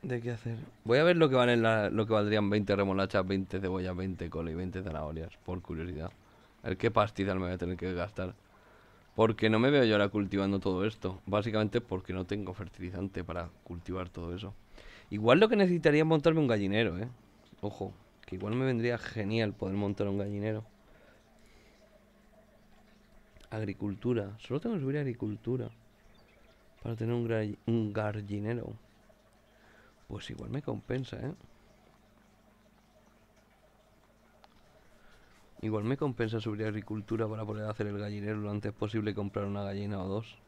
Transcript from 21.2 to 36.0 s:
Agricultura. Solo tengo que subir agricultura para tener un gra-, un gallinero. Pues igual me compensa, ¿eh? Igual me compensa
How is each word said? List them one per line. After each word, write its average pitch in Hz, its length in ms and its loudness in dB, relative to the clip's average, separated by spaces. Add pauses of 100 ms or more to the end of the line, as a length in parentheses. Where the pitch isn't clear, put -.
Agricultura. 104 880 -2
Solo 127 220 -6
tengo 233 160 -2
que 165 60 -2
subir 135 180 -2
agricultura 117 680 -4 (1120)
para 117 120 -4
tener 113 200 0
un 117 120 0
gra-, 110 380 -2
un 113 260 2
gallinero. 104 800 -4 (1400)
Pues - 220 -12
igual 117 220 -10
me 139 100 -6
compensa, 123 560 -6
¿eh? 139 160 -8 (4000)
Igual 107 240 -2
me 131 120 0
compensa 117 420 -2